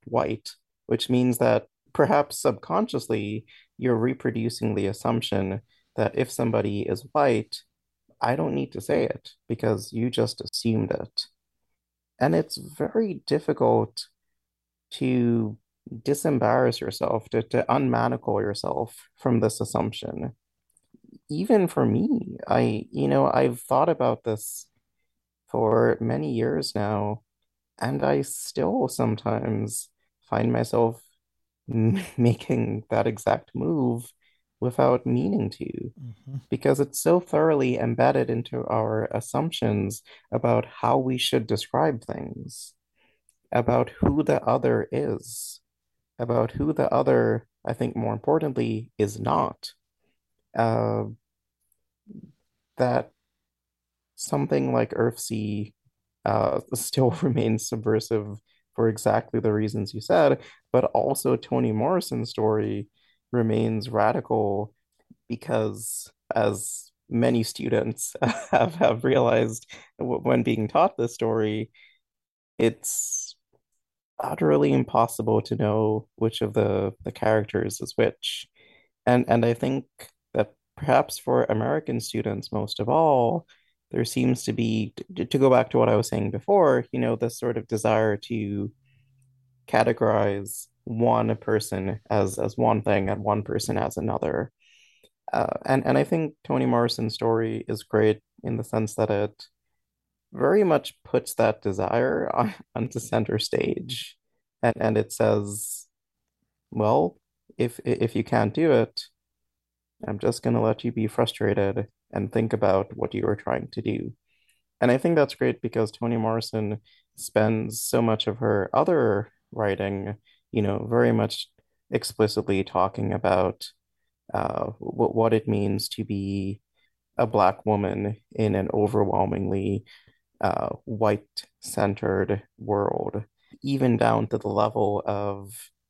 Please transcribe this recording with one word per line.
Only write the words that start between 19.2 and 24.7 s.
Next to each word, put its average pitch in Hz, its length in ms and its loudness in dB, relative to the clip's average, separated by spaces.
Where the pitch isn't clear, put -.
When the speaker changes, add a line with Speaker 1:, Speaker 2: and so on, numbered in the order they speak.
Speaker 1:
this 110 200 0
assumption. 113 760 -6
Even 185 380 2
for 143 180 0
me, 185 520 0
I, 117 440 0
you 139 180 0
know, 139 240 4
I've 123 280 2
thought 135 280 2
about 123 360 0
this - 420 -6